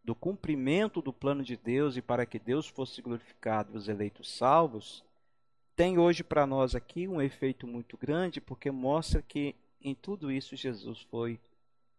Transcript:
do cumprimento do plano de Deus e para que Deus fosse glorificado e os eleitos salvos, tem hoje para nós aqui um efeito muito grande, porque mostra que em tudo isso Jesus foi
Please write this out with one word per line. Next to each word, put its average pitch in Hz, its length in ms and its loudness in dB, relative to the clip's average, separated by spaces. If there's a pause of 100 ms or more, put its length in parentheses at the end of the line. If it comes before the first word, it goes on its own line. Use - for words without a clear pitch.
do 117 100 -2
cumprimento 165 840 0
do 139 120 -6
plano 139 300 -2
de 120 140 -6
Deus 127 400 0
e 123 60 -4
para 120 240 0
que 117 120 -8
Deus 139 280 -2
fosse - 340 -8
glorificado 110 720 -4
e 113 60 -8
os 101 100 -8
eleitos 104 420 -4
salvos, 131 720 2 (720)
tem 175 240 4
hoje 170 240 6
para 151 240 2
nós 135 280 2
aqui 170 340 -4
um 170 140 0
efeito 135 440 -2
muito 120 300 -10
grande, 160 460 -2
porque 139 280 -6
mostra 139 520 2
que 143 320 -4 (260)
em 139 140 -4
tudo 160 360 -6
isso 135 240 -4
Jesus 113 460 -8 (100)
foi 117 300 -4 (580)